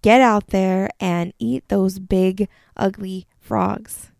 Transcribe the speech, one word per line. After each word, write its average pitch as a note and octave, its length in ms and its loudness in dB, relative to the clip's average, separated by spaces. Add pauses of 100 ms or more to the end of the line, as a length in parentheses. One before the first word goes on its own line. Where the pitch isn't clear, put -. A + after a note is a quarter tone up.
Get A#3 180 6
out G#3+ 280 2
there F#3+ 420 0 (100)
and F3 380 -4
eat A3+ 300 -6
those F#3+ 320 0
big, F#3+ 480 0 (280)
ugly F#3+ 500 -6 (120)
frogs. G#3 800 -6